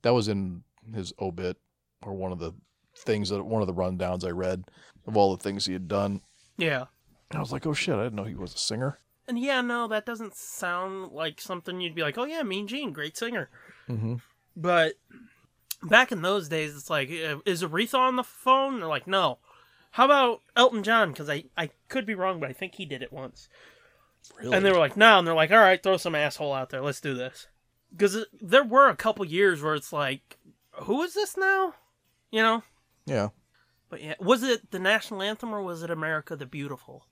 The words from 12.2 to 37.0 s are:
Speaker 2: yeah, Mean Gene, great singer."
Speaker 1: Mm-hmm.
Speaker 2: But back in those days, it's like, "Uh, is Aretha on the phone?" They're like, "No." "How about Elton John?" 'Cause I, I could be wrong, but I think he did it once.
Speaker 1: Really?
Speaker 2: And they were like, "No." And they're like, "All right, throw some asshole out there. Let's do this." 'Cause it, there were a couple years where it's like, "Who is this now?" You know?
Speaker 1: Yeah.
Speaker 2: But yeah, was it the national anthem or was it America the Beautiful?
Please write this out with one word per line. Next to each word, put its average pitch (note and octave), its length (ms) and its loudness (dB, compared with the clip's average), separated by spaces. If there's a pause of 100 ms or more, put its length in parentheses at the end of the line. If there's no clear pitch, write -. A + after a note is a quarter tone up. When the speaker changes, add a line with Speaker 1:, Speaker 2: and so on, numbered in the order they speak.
Speaker 2:
yeah, D#4 180 -6
Mean G3+ 240 -4
Gene, B3 260 -8
great D3+ 240 -10
singer." A#3 320 -6 (400)
Speaker 1:
Mm-hmm. A2+ 260 -4 (400)
Speaker 2:
But E3+ 380 2 (920)
back G#3 280 6
in F#3+ 100 -4
those F#3 280 -2
days, D3+ 260 -4
it's C#3+ 140 -18
like, C#3 200 -2
"Uh, D#3 360 -6
is F3 180 0
Aretha F#3 360 0
on B3+ 160 2
the B3+ 80 -2
phone?" C4+ 560 2
They're E3 100 -6
like, C#3+ 180 -2
"No." F3+ 320 0 (520)
"How B3 140 4
about C4+ 360 4 (140)
Elton A#3+ 280 6
John?" G#3 300 2
'Cause D3 160 -10
I, C#3 140 -4 (140)
I E3 120 -4 (200)
could C4 160 -4
be G#3+ 100 -4
wrong, F#3 240 -4
but C#3 100 -6
I B2+ 40 -12
think F#3 220 -12
he F#3+ 100 -10
did C#3 180 -10
it B2 100 -14
once. C3+ 360 -16 (880)
Speaker 1:
Really? G3 180 0
Speaker 2:
And F#3+ 100 4
they G3 60 6
were F3+ 80 6
like, D3 180 2
"No." G#3+ 220 10
And E3+ 80 2
they're E3 80 2
like, D#3+ 160 4
"All G#3+ 80 8
right, F#3+ 220 8
throw F#3+ 160 2
some E3 180 -2
asshole D3 380 -2
out C3 180 -6
there. C3 100 -6
Let's C#3 200 -4
do C#3+ 120 -4
this." B2+ 340 -10 (500)
'Cause G3+ 180 4
it, A3 120 -6 (140)
there A3+ 220 6
were B3+ 260 6
a E3 60 0
couple G#3+ 300 -2
years E3+ 360 2
where D#3 140 -2
it's - 180 -8
like, C#3 440 -6 (460)
"Who B3 200 0
is F4 100 -6
this G#4 240 -4
now?" F#4+ 380 0 (560)
You A3 120 0
know? A3+ 200 2 (420)
Speaker 1:
Yeah. G#2+ 240 0 (600)
Speaker 2:
But - 140 -14
yeah, D3+ 160 -10
was A3 240 2
it A#3+ 260 -2
the F#3+ 80 -8
national F#3+ 460 -2
anthem A3 300 -6
or G#3 100 -6
was F3 180 -8
it E3 80 -10
America D#3+ 460 -6
the C#3 100 -12
Beautiful? C#3 680 -14